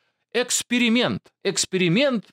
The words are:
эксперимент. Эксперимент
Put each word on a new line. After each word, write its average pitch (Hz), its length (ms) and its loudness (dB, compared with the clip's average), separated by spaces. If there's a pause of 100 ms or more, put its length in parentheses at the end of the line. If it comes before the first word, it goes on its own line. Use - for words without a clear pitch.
(320)
эксперимент. 240 1000 -2 (120)
Эксперимент 190 880 0